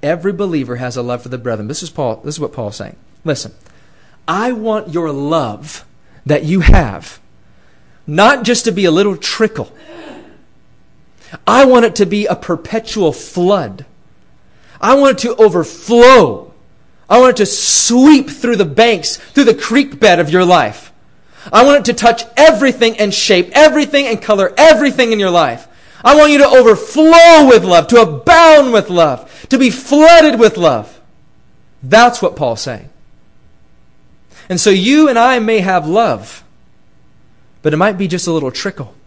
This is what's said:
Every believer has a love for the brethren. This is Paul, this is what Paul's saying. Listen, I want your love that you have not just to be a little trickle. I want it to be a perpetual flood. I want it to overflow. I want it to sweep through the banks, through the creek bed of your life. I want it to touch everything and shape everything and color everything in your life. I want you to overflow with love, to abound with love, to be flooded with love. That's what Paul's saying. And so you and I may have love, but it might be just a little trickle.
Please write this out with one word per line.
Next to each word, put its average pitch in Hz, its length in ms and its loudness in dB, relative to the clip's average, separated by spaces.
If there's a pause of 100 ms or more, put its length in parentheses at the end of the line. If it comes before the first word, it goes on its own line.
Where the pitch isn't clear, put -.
Every 170 300 -6
believer 160 440 -8
has 123 200 -12
a 123 60 -8
love 123 200 -10
for 123 60 -20
the 123 100 -14
brethren. 110 300 -10
This 151 140 -12
is 170 80 -16
Paul, 120 340 -8
this 147 120 -12
is 156 40 -12
what 143 120 -10
Paul's 104 240 -12
saying. - 200 -16 (280)
Listen, 139 280 -8 (760)
I 214 260 -6
want 214 420 -8
your 165 160 -6
love 143 760 -8 (400)
that 151 200 -4
you 175 160 -2
have 135 600 0 (880)
not 220 380 0
just 233 200 -4
to 226 80 -4
be 190 120 -4
a 175 60 0
little 190 260 -2
trickle. - 560 -8 (1700)
I 247 180 2
want 247 200 2
it 226 120 -4
to 202 100 -2
be 208 200 -6
a 180 80 -4
perpetual 180 760 -8
flood. 175 760 -6 (920)
I 233 140 0
want 277 180 2
it 247 160 -6
to 233 80 -8
overflow. 208 1160 2 (560)
I 220 100 2
want 254 120 4
it - 80 -4
to 202 80 -2
sweep 262 840 2
through 240 260 -6
the 185 80 -2
banks, 202 520 -2
through - 280 -2
the 226 100 2
creek 269 440 -4
bed 180 220 2
of 151 100 -4
your 180 140 0
life. 156 480 -2 (600)
I 233 120 4
want 285 160 2
it 190 60 -14
to 233 80 -4
touch 233 300 -2 (120)
everything 262 640 0
and 202 160 -4
shape - 380 -2
everything 285 540 0
and 226 140 -6
color 196 360 -4
everything 277 560 2
in 214 60 -4
your 190 120 -2
life. 151 360 -4 (380)
I 277 120 4
want 302 160 4
you 285 60 2
to 277 100 4
overflow 311 1000 6
with 214 160 4
love, 175 240 2
to 233 120 4
abound 285 720 4
with 202 180 -2
love, 160 580 -4
to 262 100 -2
be 254 120 0
flooded 302 680 4
with 220 180 2
love. 139 440 -4 (840)
That's 233 400 0
what 180 140 -4
Paul's 117 240 -6
saying. 127 300 -14 (1600)
And 180 120 -6
so 214 100 0
you 254 380 0
and 240 100 -2
I 247 200 0
may 220 220 -2
have 180 260 -4
love, 160 580 -4 (1160)
but 147 100 -2
it 151 60 -4
might 190 200 -2
be 190 100 -6
just 170 180 -8
a 175 60 -6
little 139 180 -6
trickle. - 440 -14 (120)